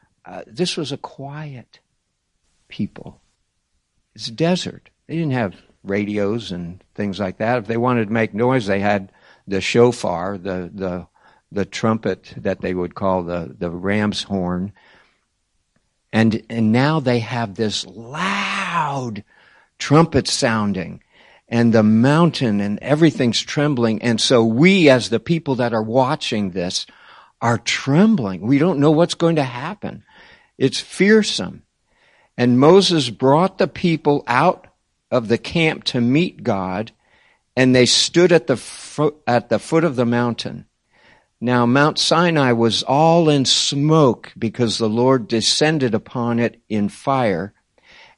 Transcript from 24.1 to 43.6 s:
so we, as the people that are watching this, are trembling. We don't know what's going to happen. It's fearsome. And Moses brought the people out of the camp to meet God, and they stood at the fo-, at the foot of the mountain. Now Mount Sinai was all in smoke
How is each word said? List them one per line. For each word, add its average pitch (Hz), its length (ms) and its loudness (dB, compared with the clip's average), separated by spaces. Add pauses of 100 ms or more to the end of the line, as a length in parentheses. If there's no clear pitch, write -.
so 117 240 2
we, 151 460 4
as 120 180 4
the 113 100 0
people 156 360 -4
that 120 180 -2
are 110 100 0
watching 117 680 -2
this, 87 340 -6 (560)
are 117 160 0
trembling. 135 840 0
We 131 160 2
don't 151 220 0
know 151 100 4
what's 160 240 2
going 165 220 0
to 143 80 0
happen. 127 600 -10 (540)
It's 131 200 -2
fearsome. 202 840 0 (760)
And 123 240 2
Moses 170 480 6
brought 143 480 2
the 190 100 2
people 147 600 0
out 139 400 2 (440)
of 120 180 0
the 113 100 2
camp - 460 -2
to 123 180 -2
meet 135 400 0
God, 98 500 -4 (640)
and 127 180 4
they 123 120 6
stood - 440 2
at 170 160 2
the 131 120 0
fo-, - 580 -6 (100)
at 120 220 0
the 107 100 0
foot 160 260 0
of 139 120 -2
the 123 80 0
mountain. 120 640 -2 (720)
Now 123 240 2
Mount 139 340 2
Sinai 160 540 2
was 113 300 0
all 160 480 4
in 139 160 2
smoke 147 920 2